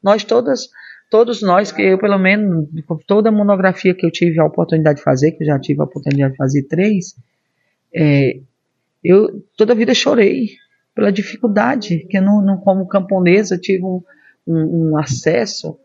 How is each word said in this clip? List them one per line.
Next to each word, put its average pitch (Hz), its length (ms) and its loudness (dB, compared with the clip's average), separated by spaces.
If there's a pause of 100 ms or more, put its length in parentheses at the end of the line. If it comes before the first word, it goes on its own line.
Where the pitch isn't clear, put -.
Nós 202 220 0
todas, 247 440 -2 (400)
todos 226 340 2
nós, 196 280 2
que - 100 -8
eu, 190 160 4
pelo 202 220 0
menos, 185 500 0 (380)
toda 208 220 2
a 220 40 2
monografia 190 640 0
que 185 100 -6
eu 165 60 2
tive 165 300 0
a 156 40 4
oportunidade 156 540 0
de - 60 -20
fazer, 139 260 2
que 165 140 -8
eu - 20 0
já 143 140 0
tive 143 200 -4
a 147 40 0
oportunidade 139 480 -2
de 135 60 -14
fazer 139 260 -2
três, 190 500 -2 (800)
é, 139 460 2 (640)
eu 190 400 2 (120)
toda 220 180 2
a - 20 0
vida 240 180 0
chorei 233 560 0 (420)
pela 208 200 0
dificuldade, 208 1000 -2
que 202 80 -2
eu 190 40 2
não, 202 200 2
não, 196 140 0
como 185 320 0
camponesa, 190 680 0
tive 180 280 -4
um, 185 180 -6 (420)
um, 160 460 -2
um 151 80 0
acesso 156 880 -4